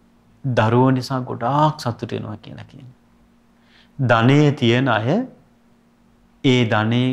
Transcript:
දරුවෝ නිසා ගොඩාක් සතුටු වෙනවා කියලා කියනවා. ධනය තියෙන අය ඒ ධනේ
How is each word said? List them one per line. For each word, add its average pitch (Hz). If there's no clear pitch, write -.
දරුවෝ 120
නිසා 131
ගොඩාක් 127
සතුටු 117
වෙනවා 110
කියලා -
කියනවා. 123
ධනය 123
තියෙන 123
අය 113
ඒ 127
ධනේ 113